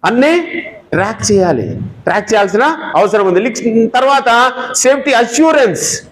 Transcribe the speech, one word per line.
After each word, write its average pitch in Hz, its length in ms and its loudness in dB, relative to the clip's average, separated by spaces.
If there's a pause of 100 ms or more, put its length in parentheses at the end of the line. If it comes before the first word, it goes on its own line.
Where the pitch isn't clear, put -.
అన్నీ 269 340 2 (540)
ట్రాక్ 208 380 -2
చేయాలి, 175 480 0 (260)
ట్రాక్ 202 280 -2
చేయాల్సిన 202 300 2 (320)
అవసరం 202 320 2
ఉంది. 180 120 2
లిక్-, 226 540 0
తర్వాత 254 600 2 (200)
సేఫ్టీ 269 380 0
అష్యూరెన్స్ 247 1000 0